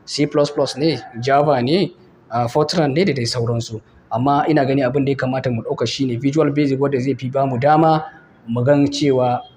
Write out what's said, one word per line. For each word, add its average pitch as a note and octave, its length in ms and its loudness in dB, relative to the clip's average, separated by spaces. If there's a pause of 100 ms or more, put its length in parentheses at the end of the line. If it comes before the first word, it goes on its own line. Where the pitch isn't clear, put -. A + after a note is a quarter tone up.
C D3 220 -2
plus D3 240 0
plus C#3 260 -4
ne, C#3+ 220 -2 (220)
Java C#3 420 2
ne, D3 320 0 (360)
uh, A#2+ 180 -2
Fortran D3+ 440 0
ne E3 120 0
da D3+ 80 0
dai C3 120 -4
sauransu. A#2 560 -4 (320)
Amma C#3+ 360 0
ina D3+ 180 2
gani C3+ 160 0
abin C3 240 0
da C#3 60 0
ya C3 40 -2
kamata C3 340 -4
mu A2+ 120 -4
ɗauka - 240 -4
shi C3+ 180 -4
ne B2 120 -2
Visual C#3 340 0
Basic C#3 300 0
wanda C#3 180 0
zai C3 160 -2
fi B2 160 -6
ba C3+ 160 0
mu C3 100 -4
dama D#3 480 4 (440)
mu A#2+ 160 -2
gan C#3+ 220 4
cewa, B2+ 560 0 (140)